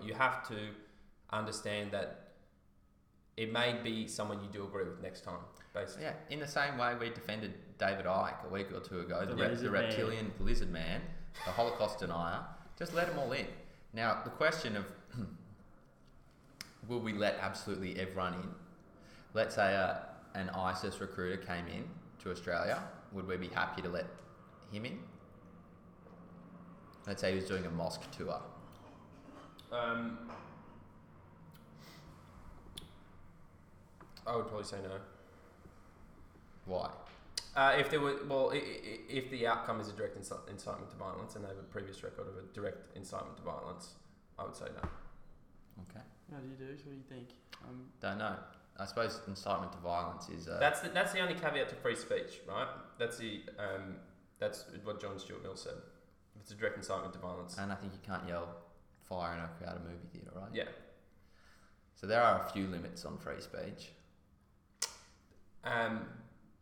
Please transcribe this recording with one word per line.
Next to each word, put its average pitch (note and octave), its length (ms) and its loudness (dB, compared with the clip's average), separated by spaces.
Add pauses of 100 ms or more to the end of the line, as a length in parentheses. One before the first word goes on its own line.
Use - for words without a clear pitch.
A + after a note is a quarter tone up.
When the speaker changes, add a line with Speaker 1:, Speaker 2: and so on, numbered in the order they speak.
Speaker 1:
you G#2+ 100 -2
have B2+ 340 4
to A2+ 80 -4 (760)
understand G#2 600 0
that - 380 -2 (1080)
it A2+ 160 0
may A#2+ 300 6
be A2+ 240 2
someone G#2 360 -2
you G2+ 100 -6
do G2+ 120 -2
agree F#2+ 200 0
with F2 180 -4
next F#2 220 -8
time, F2 140 -6 (360)
basically. - 300 -4
Speaker 2:
Yeah, C#3+ 80 -2 (180)
in D3 100 -2
the C#3+ 80 -2
same C#3+ 300 2
way A#2+ 200 4
we A#2 120 0
defended G#2+ 440 -2 (240)
David G2 260 4
Icke F#2+ 420 4
a - 60 -4
week G2 220 0
or - 60 -2
two F2+ 200 -4
ago, E2+ 240 0
Speaker 3:
The F#2 100 0
Speaker 2:
the - 80 2
rep-, A#2 100 6
Speaker 3:
lizard A#2+ 160 2
Speaker 2:
the - 40 2
Speaker 3:
man. G2+ 120 8
Speaker 2:
reptilian A2 560 2
lizard G#2+ 300 10
man, E2 300 0 (460)
the F2+ 60 2
Holocaust A2+ 480 4
denier, E2+ 400 2 (380)
just E3 140 -2
let E3+ 160 4
'em D3 100 2
all B2+ 140 2
in. B2+ 140 2 (480)
Now, A2+ 280 4
the - 80 -4
question D3+ 460 4
of G2+ 80 0 (320)
<clears throat> A2 100 -2 (1600)
will A#2+ 120 2
we A2 120 2
let G2+ 280 8
absolutely F#2+ 580 0
everyone F#2 360 2
in? F2+ 140 -2 (840)
Let's A2 220 6
say G2+ 200 10
a, F#2 320 4 (280)
an F#2 160 0
isis F#2 500 2
recruiter F#2 380 0
came F2 280 -2
in F2+ 220 -4 (320)
to G2 100 -4
Australia, F2 520 2 (300)
would F#2 140 -2
we F#2 100 2
be F2+ 120 -2
happy F#2 340 2
to F2+ 60 0
let E2+ 180 2 (640)
him G#2+ 140 -4
in? E3 140 -4 (2000)
Let's G2+ 160 -2
say F#2+ 80 6
he F#2+ 60 6
was F#2 100 2
doing F#2 180 2
a E2+ 60 0
mosque E2 400 0
tour. E2+ 300 -2 (1300)
Speaker 1:
Um, A#2 460 0 (4000)
I A#2 100 4
would A2 120 4
probably G#2 180 -2
say G#2 160 -4
no. F#2+ 140 -4 (1700)
Speaker 2:
Why? F#2 240 0 (680)
Speaker 1:
Uh, C#3 220 10
if C#3 120 6
there D3+ 100 6
were, C#3 160 4 (120)
well, C3+ 240 6
i-, C#3 40 4
i-, D3 40 4
i-, - 480 -6
if C3 220 -2
the A#2+ 160 2
outcome A2+ 340 4
is G#2 80 -4
a G2+ 40 -6
direct G2+ 280 -2
inci-, - 280 -8
incitement G2 420 -6
to G2+ 60 -12
violence F#2+ 380 -6
and G#2 100 -6
they G2 40 -6
have F#2+ 100 -8
a F#2+ 40 -10
previous G2 420 -8
record - 240 -6
of G2 80 -8
a F#2+ 60 -8 (120)
direct G2 420 -6
incitement G2 420 -6
to - 40 -12
violence, E2+ 520 -6 (440)
I - 60 -2
would G2+ 100 -6
say - 120 -8
no. - 220 -4 (1000)
Speaker 2:
Okay. A2 140 -14 (260)
Speaker 3:
How D3 80 -8
do C3 100 -8
you C3+ 60 -8
do? C3 120 -10
What C#3+ 180 -10
do D3 60 -12
you C3+ 180 -10
think? B2 200 -10 (400)
Um, B2+ 180 -10 (140)
Speaker 2:
Don't G2 180 0
know. G#2 180 2 (420)
I G2 80 -2
suppose A2+ 400 2
incitement F#2+ 460 0
to F2 60 -10
violence F2 500 0
is, E2 200 -6
uh, E2+ 120 0
Speaker 1:
That's D3+ 200 8
the, F3 100 -2
that's F3 220 4
the F#3+ 80 2
only F3 140 4
caveat C#3+ 360 2
to - 40 -6
free A#2 220 2
speech, - 520 -2
right? A2 200 0 (300)
That's A#2 200 2
the, G#2+ 240 -4 (160)
um, F#2+ 380 -2 (420)
that's - 260 0 (200)
what G#2 160 -2
John G2 180 -4
Stuart F#2 240 -8
Mill F#2 140 -8
said. F2+ 180 -6 (640)
If G#2 60 -16
it's - 100 -16
a - 20 -10
direct G#2 220 2
incitement F#2+ 380 0
to F2+ 40 -10
violence. F2+ 400 -6
Speaker 2:
And G2+ 140 0
I - 20 0
think F#2+ 180 -6
you F#2 140 -10
can't F2+ 220 -2
yell E2+ 200 0 (600)
fire F2 260 0
in E2+ 60 -4
a E2 80 -4 (100)
crowded F2 240 -6
movie E2+ 300 -8
theatre, - 240 -12
right? F#2+ 180 -8
Speaker 1:
Yeah. - 100 0 (1300)
Speaker 2:
So - 100 -6
there A2+ 160 8
are A2 240 10
a - 60 -2
few F#2+ 160 4
limits E2+ 360 -4
on - 140 -4
free - 220 -4
speech. - 500 -6 (1700)
Speaker 1:
Um, A2+ 420 4 (560)